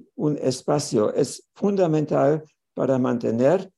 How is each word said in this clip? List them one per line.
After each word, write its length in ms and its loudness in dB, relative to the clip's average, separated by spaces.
un 220 -2
espacio 760 0
es 400 -4
fundamental 920 0
para 240 0
mantener 800 0